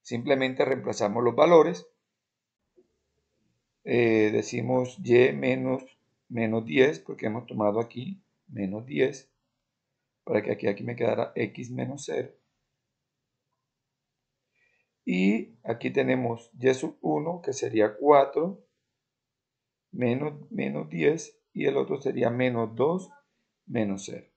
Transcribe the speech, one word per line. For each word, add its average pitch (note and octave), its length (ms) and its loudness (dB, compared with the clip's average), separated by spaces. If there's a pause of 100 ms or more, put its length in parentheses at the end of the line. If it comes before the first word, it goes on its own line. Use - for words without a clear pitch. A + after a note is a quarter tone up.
Simplemente C3 640 0
reemplazamos A#2 580 -2
los A#2 120 2
valores. E3 520 6 (2000)
Eh, A2+ 500 4
decimos B2 720 -2
y B2 300 6
menos, C3 500 -2 (460)
menos A2+ 360 -2
diez, D3 340 4
porque - 260 -12
hemos G#2+ 200 -6
tomado G#2 360 0
aquí C3+ 420 -10 (240)
menos G#2+ 380 -8
diez, C#3+ 440 -2 (920)
para A2 180 -2
que - 120 -4
aquí, G#2+ 140 -4
aquí G#2 160 -4
me A#2+ 120 -8
quedara A#2 400 -2
x A#2 360 -6
menos B2+ 340 -8
cero. - 260 -6 (2750)
Y F#2+ 600 0
aquí B2 280 -4
tenemos B2+ 640 0
y B2+ 160 4
sub - 280 -6
uno, D#3 400 -2
que C3+ 100 -6
sería G#2+ 460 0
cuatro, D3 680 4 (1300)
menos, C3 600 -4
menos C3+ 380 -6
diez, E3 480 0 (140)
y - 140 -4
el C#3 100 2
otro C3+ 240 -2
sería C3 300 -2
menos A#2+ 460 -2
dos, E3 340 0 (560)
menos G#2 400 -4
cero. - 320 -14